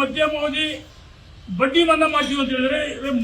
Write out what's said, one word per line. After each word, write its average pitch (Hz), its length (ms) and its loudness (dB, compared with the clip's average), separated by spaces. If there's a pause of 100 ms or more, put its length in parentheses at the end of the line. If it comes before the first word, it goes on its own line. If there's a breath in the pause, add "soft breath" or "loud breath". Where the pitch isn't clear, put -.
ಮಧ್ಯಮಾವಧಿ 302 640 0 (920)
ಬಡ್ಡಿ 269 260 4
ಮನ್ನಾ 311 220 4
ಮಾಡ್ತೀವಿ 285 340 0
ಅಂತ 254 100 0
ಹೇಳಿದ್ರೆ, 262 300 0 (120)
ಇದು 262 200 -6 (120)